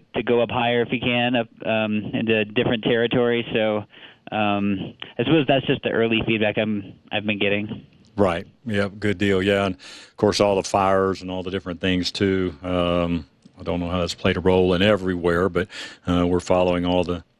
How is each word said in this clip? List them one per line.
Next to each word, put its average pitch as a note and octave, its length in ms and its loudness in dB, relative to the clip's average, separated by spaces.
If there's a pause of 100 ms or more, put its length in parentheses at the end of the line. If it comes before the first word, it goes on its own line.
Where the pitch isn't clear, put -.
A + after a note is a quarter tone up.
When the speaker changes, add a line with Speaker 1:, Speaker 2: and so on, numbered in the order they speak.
(160)
Speaker 1:
to B2 80 -2
go A#2+ 180 2
up A2 80 0
higher A#2+ 320 0
if A#2 100 -4
you B2+ 80 -2
can, B2 360 0
up, A2+ 120 0 (160)
um, G#2+ 500 -2
into A2 320 2
different A2 380 0
territory. A#2+ 720 0
So, G#2+ 320 0 (460)
um, G2+ 600 -2 (240)
I A#2+ 60 0
suppose C#3+ 240 4
that's C#3 180 2
just C3+ 180 -2
the A#2 60 -2
early A2+ 380 0
feedback G#2+ 300 0
I'm, G#2 360 -2 (180)
I've G#2+ 140 -4
been G#2 140 -2
getting. G2+ 460 -2 (300)
Speaker 2:
Right. F#2 300 2 (200)
Yep. G2+ 340 -2
Good G2+ 180 -2
deal. G2 240 0
Yeah. G2+ 240 2
And F#2+ 100 -4
of - 420 -20
course, G2+ 220 2
all G2+ 160 4
the F#2 80 2
fires F#2+ 600 2
and F#2 80 -10
all F#2 100 -6
the F2+ 80 -8
different F2+ 320 -8
things F#2 300 0
too. F#2+ 500 0
Um, F2 640 0 (340)
I F2+ 40 -16
don't F2 160 -2
know F2 100 -4
how F2+ 100 -2
that's E2+ 140 -2
played F#2+ 240 0
a - 20 -4
role F#2 360 4
in F2 80 2
everywhere, F#2 640 2
but, F2 180 -2 (400)
uh, F2 200 2
we're F2+ 120 2
following F2+ 460 2
all F2+ 180 2
the E2+ 200 -6 (160)